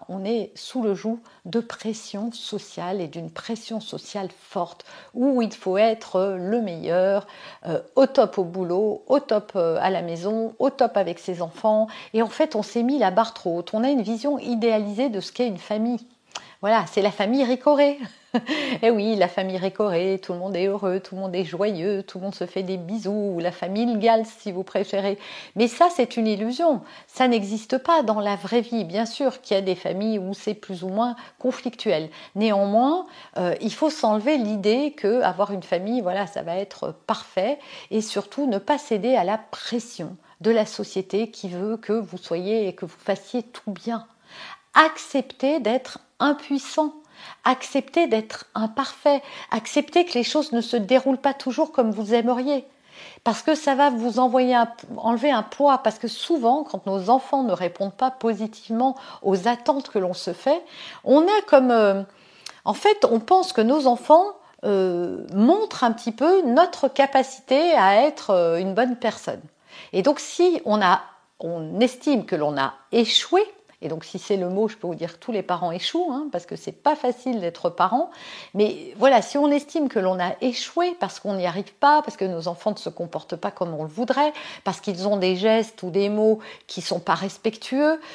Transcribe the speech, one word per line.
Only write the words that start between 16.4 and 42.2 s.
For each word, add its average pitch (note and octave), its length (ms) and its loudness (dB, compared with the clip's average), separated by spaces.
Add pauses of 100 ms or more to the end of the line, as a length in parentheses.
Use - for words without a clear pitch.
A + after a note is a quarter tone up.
Voilà, G#3 280 4
c'est G3+ 120 0
la G3 100 2
famille A3+ 320 0
Ricoré. C#4+ 600 4
<laughs> F#3+ 60 -12 (760)
Eh A3+ 80 6
oui, G#3+ 240 0
la F3+ 140 2
famille F#3+ 280 -4
Ricoré, F#3+ 640 -2
tout F3+ 120 -8
le F3 40 -6
monde F#3+ 180 -8
est F3+ 120 0
heureux, G3 320 -2
tout F#3+ 160 -14
le F#3+ 60 -8
monde F#3+ 120 -6
est F#3 120 -2
joyeux, F#3+ 580 -2
tout - 160 -14
le F#3 60 -10
monde G3 100 -8
se F#3 100 -6
fait F#3+ 160 -6
des F#3 160 -6
bisous, G3+ 580 -4
ou E3+ 40 -4
la E3+ 120 -2
famille G#3+ 460 -2
Gals A3+ 300 2
si - 240 -12
vous F3+ 100 -6
préférez. G3 560 -4 (380)
Mais A#3 120 2
ça, E4 220 4
c'est B3+ 280 0
une A3 100 0
illusion. A#3 540 0 (260)
Ça B3+ 200 2
n'existe A3 520 0
pas D#4+ 240 2
dans G#3+ 160 0
la G3+ 160 -2
vraie F#3+ 260 -2
vie. A#3 220 -4
Bien G3 240 -2
sûr C4 340 -2
qu'il - 140 -2
y - 20 4
a G3 60 0
des F#3 100 0
familles G3 460 -2
où F#3+ 160 -6
c'est G#3+ 180 -6
plus F#3+ 300 -10
ou F#3 60 -6
moins A3+ 260 -2 (240)
conflictuel. G#3+ 720 -4 (240)
Néanmoins, A3 720 2 (300)
euh, F3 220 0
il - 140 -4
faut D#4 160 0
s'enlever A3 480 0
l'idée A3 540 0
que A#3 300 0
avoir F#3 300 0
une F#3+ 120 -6
famille, G3+ 380 -4
voilà, F#3 260 -4
ça - 160 -8
va E3+ 140 -6
être G3 360 -8 (140)
parfait, A3 500 -4 (320)
et A3 120 0
surtout G#3+ 440 -6
ne G3+ 140 0
pas D4 180 0
céder A#3 380 0
à G3 80 2
la G#3 160 -2
pression - 760 -10 (260)
de G#3+ 100 2
la A3 160 2
société G3+ 640 -6
qui - 180 -12
veut G3+ 280 -6
que G#3+ 160 -4
vous F#3+ 260 -6
soyez G3 480 -2